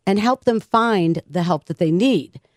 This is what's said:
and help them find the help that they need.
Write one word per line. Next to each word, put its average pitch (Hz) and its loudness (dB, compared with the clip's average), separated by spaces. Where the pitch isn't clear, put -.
and 196 2
help 247 -2
them 226 0
find 196 0
the 170 -4
help 165 -2
that - -8
they 160 0
need. 190 0